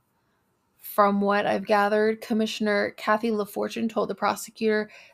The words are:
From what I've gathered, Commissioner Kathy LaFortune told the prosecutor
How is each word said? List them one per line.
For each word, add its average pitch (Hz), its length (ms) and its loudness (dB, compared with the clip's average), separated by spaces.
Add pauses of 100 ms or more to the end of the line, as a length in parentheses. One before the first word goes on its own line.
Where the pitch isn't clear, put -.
(760)
From 202 440 2
what 202 260 0
I've 208 180 0
gathered, 214 560 2
Commissioner 208 760 0
Kathy 220 340 0
LaFortune 214 580 -4
told 208 200 -2
the 196 60 -6
prosecutor 214 760 -2 (240)